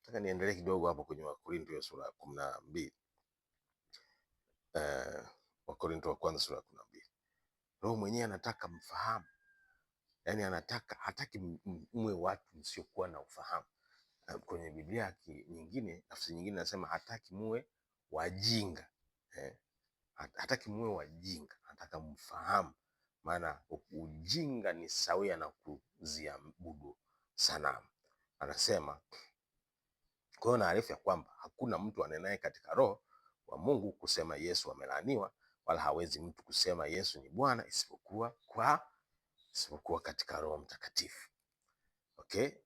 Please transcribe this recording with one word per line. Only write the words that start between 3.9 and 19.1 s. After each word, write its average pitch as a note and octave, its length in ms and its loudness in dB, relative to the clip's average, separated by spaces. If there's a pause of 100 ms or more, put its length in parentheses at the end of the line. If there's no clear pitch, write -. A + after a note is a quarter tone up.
Eh, C#2+ 480 0 (440)
Wakorintho D#2+ 420 -2
wa D2 80 0
kwanza D#2+ 240 0
sura - 160 0
ya - 60 -8
kumi - 160 -20
na - 100 -20
mbili. - 180 -20 (760)
Roho A2+ 140 4
mwenyewe A2 280 2
anataka G2+ 440 -4
mfahamu. F2 560 -2 (1000)
Yaani G#2 180 0
anataka, G2 580 -2
hataki A2+ 380 -4
m-, E2+ 280 -6
m-, F2 260 -8
mwe A2 200 2
watu F#2 320 0 (100)
msiokuwa F2+ 540 -6
na D#2 120 -8
ufahamu. - 460 -6 (640)
Eh, F2+ 80 -8
kwenye E2+ 340 -8
Biblia F2+ 420 -4
ki-, - 360 -16
nyingine, E2+ 640 -8
nafsi - 240 -8
nyingine F#2 220 -4
nasema E2+ 320 -2
hataki F#2 460 -6
muwe A2 340 -4 (420)
wajinga. F#2+ 800 0 (480)